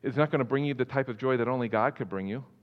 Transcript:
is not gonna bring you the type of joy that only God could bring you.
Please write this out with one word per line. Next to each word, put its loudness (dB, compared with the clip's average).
is -4
not 4
gonna 2
bring 0
you -2
the 0
type -2
of -8
joy 2
that 2
only 0
God 2
could -6
bring -4
you. -6